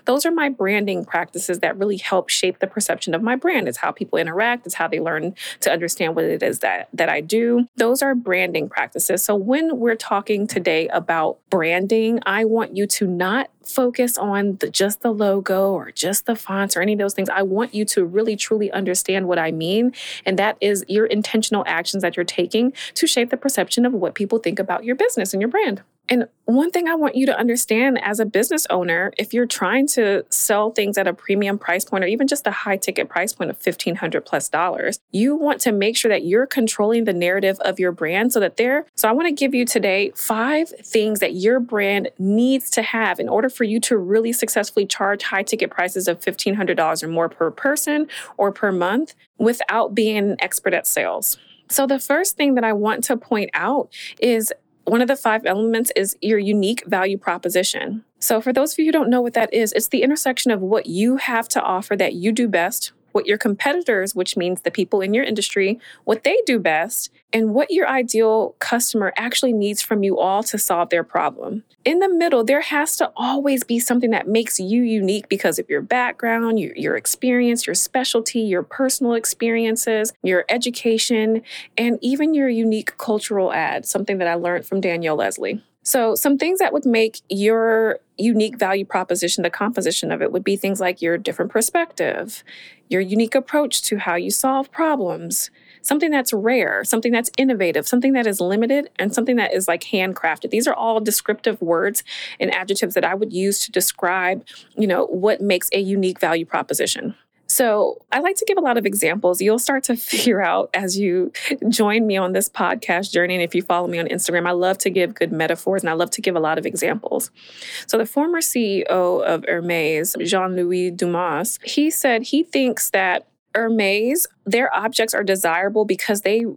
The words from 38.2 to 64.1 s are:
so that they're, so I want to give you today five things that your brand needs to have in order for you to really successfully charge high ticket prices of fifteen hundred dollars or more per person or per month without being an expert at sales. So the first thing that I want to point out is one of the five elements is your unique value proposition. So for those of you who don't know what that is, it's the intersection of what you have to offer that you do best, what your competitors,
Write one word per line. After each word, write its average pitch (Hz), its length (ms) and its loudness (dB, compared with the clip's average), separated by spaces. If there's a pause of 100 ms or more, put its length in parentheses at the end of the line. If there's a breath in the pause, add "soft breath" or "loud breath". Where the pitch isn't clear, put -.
so 233 80 2
that 180 160 0
they're, 269 380 2
so - 120 0
I 220 60 4
want 320 160 2
to 320 40 0
give 269 220 0
you 247 120 2
today 196 480 0
five 277 560 0 (120)
things 214 380 0
that 196 140 0
your 214 260 2
brand 202 480 0 (100)
needs 233 520 2
to - 100 0
have 220 400 -2
in - 80 -4
order 226 220 2
for 254 140 -2
you 214 160 0
to 220 180 2
really 220 340 2
successfully 214 540 0
charge 202 380 -2
high 196 180 -2
ticket 202 280 -2
prices 185 380 -2
of 170 140 -2
fifteen 190 320 -2
hundred 180 240 0
dollars 165 240 0
or 160 60 -6
more 165 200 0
per 165 220 -2
person 294 580 -2 (300 loud breath)
or 202 120 2
per 196 220 -2
month 190 420 0 (220 soft breath)
without 226 580 0
being 214 220 2
an 202 220 0
expert - 340 -2
at - 140 0
sales. - 500 -2 (320 soft breath)
So 277 180 2
the 269 120 2
first 311 400 0
thing 285 160 4
that 240 100 2
I 220 80 2
want 208 320 0
to 240 140 0
point 214 340 -2
out 233 400 -2 (260 loud breath)
is 226 360 2 (300)
one 233 180 4
of 247 60 4
the 269 80 2
five 220 280 0
elements 220 520 0
is 190 260 0
your 214 160 2
unique 208 480 0
value 196 320 0
proposition. 185 880 -2 (140)
So 220 200 2
for 254 140 0
those 277 180 2
of - 60 -2
you 311 80 2
who 320 60 4
don't 277 180 4
know 247 100 4
what 240 140 -2
that 226 180 2
is, 220 220 2
it's 220 140 0
the 233 140 2
intersection 262 480 2
of 202 120 0
what 202 240 0
you 214 320 2
have 226 300 -2
to - 120 0
offer 190 340 -2
that 190 200 0
you 180 180 0
do 240 160 2
best, 185 440 -2 (200)
what - 140 0
your 202 100 2
competitors, 214 800 0